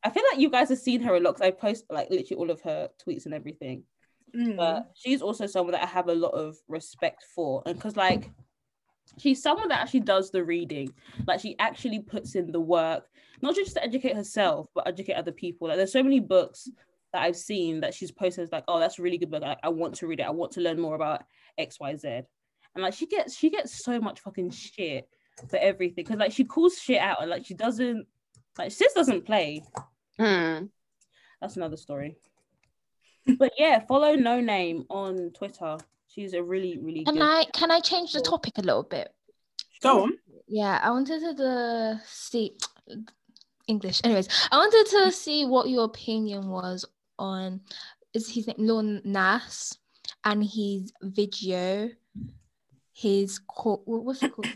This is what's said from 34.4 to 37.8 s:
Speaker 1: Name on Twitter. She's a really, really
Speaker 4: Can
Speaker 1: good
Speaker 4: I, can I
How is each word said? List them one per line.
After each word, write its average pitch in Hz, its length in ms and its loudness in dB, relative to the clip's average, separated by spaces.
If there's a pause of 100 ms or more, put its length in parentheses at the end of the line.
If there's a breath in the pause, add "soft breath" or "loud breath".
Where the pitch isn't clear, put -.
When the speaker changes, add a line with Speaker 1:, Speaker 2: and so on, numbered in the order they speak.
Speaker 1:
Name 180 480 0
on 185 420 -4
Twitter. 170 460 -8 (300)
She's 196 260 -10
a 175 100 -2
really, 180 360 -4
really 160 240 -6
Speaker 4:
Can 302 120 0
Speaker 1:
good 311 80 4
Speaker 4:
I, 311 300 4
can 330 180 2
I 330 100 6